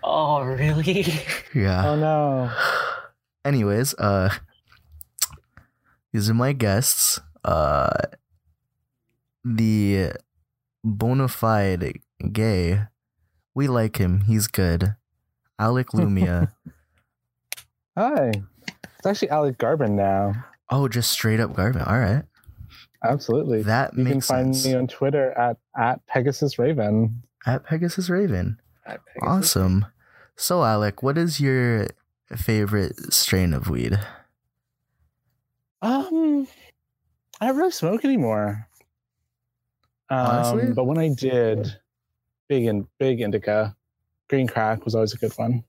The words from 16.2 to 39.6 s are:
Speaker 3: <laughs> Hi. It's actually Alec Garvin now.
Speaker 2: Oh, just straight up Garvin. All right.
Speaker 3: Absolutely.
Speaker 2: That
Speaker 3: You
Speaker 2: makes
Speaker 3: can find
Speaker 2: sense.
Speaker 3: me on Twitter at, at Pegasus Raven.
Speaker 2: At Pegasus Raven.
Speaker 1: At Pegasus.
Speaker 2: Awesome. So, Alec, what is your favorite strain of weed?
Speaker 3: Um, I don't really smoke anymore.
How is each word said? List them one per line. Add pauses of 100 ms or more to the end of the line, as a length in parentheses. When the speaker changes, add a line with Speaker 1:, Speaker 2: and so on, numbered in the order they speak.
Speaker 3:
<laughs>
Hi. (680)
It's
actually
Alec
Garvin
now. (240)
Speaker 2:
Oh,
just
straight
up
Garvin.
All
right. (800)
Speaker 3:
Absolutely.
Speaker 2:
That
Speaker 3:
You
Speaker 2:
makes
Speaker 3:
can
find
Speaker 2:
sense.
Speaker 3:
me
on
Twitter
at, (180)
at
Pegasus
Raven. (220)
Speaker 2:
At
Pegasus
Raven. (260)
Speaker 1:
At
Pegasus. (320)
Speaker 2:
Awesome. (500)
So,
Alec,
what
is
your (480)
favorite
strain
of
weed? (1800)
Speaker 3:
Um, (920)
I
don't
really
smoke
anymore. (1400)